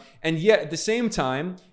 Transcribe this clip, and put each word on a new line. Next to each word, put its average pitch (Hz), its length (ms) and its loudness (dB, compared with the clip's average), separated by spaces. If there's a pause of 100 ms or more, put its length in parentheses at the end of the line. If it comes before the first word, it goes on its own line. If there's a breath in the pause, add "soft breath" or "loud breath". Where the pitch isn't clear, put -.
(220 loud breath)
And 160 160 0
yet 196 220 4
at 151 100 -8
the 165 60 -6
same 226 340 -2
time, 151 460 -2 (160 soft breath)